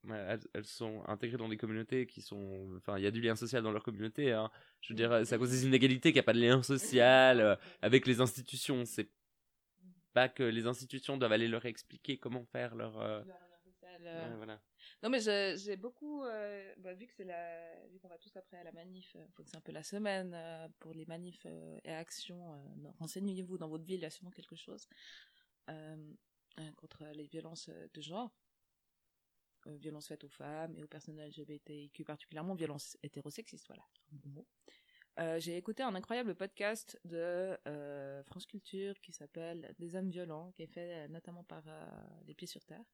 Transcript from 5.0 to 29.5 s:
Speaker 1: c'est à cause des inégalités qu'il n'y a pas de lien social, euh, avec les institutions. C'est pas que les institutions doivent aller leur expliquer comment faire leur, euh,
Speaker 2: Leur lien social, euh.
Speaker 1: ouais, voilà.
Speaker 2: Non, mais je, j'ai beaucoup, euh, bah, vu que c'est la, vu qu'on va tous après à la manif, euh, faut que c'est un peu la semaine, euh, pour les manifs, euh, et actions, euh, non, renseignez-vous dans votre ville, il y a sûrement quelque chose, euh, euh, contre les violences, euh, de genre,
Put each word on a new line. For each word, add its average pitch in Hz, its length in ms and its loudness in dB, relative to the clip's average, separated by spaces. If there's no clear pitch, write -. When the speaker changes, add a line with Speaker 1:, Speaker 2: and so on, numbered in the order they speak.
Speaker 1:
c'est 117 100 2
à - 20 4
cause 123 140 4
des 127 140 4
inégalités 131 440 8
qu'il 143 80 6
n'y - 20 10
a 123 40 6
pas 113 100 8
de 117 80 8
lien 123 200 10
social, 127 760 10
euh, 104 160 10
avec 117 240 8
les 123 160 6
institutions. 127 640 0
C'est 107 240 -4
pas 127 160 8
que - 140 -2
les 113 240 2
institutions 131 500 -4
doivent 120 160 4
aller 113 140 4
leur 113 180 -2
expliquer - 520 -6
comment 123 280 -6
faire 123 300 -6
leur, 110 240 -8
euh, 107 240 -4
Speaker 2:
Leur 180 160 -18
lien 175 240 -20
social, 180 420 -20
euh. 165 240 -10
Speaker 1:
ouais, 113 80 -10
voilà. 110 240 -12
Speaker 2:
Non, 214 60 -2
mais 254 120 2
je, 202 420 2
j'ai 202 140 -6
beaucoup, 277 460 -10
euh, 208 540 -10
bah, 185 160 -14
vu 190 140 -16
que - 60 -20
c'est 202 120 -16
la, 170 640 -12
vu 190 120 -20
qu'on 185 100 -20
va 170 80 -20
tous - 200 -20
après 185 200 -20
à 175 60 -18
la 165 100 -16
manif, 185 420 -20
euh, 165 180 -20
faut 156 100 -20
que 147 60 -20
c'est - 80 -18
un 160 40 -16
peu 165 100 -16
la 151 120 -12
semaine, 196 500 -4
euh, 165 340 -12
pour 160 140 -18
les 160 120 -12
manifs, 170 400 -14
euh, 160 400 -14
et - 60 -12
actions, 170 640 -12
euh, 143 40 -16
non, 143 220 -16
renseignez-vous 185 580 -6
dans 165 120 -8
votre 160 160 -8
ville, 185 140 -6
il 165 40 -8
y - 20 -8
a 156 40 -8
sûrement 175 220 -18
quelque - 260 -20
chose, - 300 -16
euh, 156 440 -14
euh, 156 180 -16
contre - 360 -20
les 151 140 -14
violences, 160 420 -14
euh, 165 240 -16
de 156 80 -14
genre, 185 300 -8